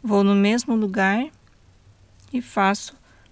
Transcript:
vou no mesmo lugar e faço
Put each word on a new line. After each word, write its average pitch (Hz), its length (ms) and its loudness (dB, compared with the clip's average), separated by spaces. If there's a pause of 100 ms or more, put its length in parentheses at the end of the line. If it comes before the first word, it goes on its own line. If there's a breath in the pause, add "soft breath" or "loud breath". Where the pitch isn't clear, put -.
vou 202 200 2
no 202 120 4
mesmo 214 420 2
lugar 208 500 0 (1040)
e 247 120 -4
faço 202 520 -2 (380 soft breath)